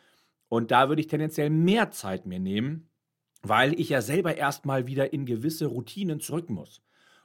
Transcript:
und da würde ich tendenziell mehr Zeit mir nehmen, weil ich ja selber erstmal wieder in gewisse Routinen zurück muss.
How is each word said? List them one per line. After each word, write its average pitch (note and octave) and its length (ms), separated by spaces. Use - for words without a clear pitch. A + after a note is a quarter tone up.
und A#2 220
da C3 200
würde D3+ 100
ich - 80
tendenziell D3+ 420
mehr F3+ 400
Zeit F#2+ 380
mir F#2 120
nehmen, A#2 480
weil A#2 380
ich E3 100
ja C3+ 140
selber D3+ 320
erstmal C#3 500
wieder C3+ 260
in C#3 140
gewisse B2+ 400
Routinen D3+ 540
zurück E3+ 320
muss. E2 320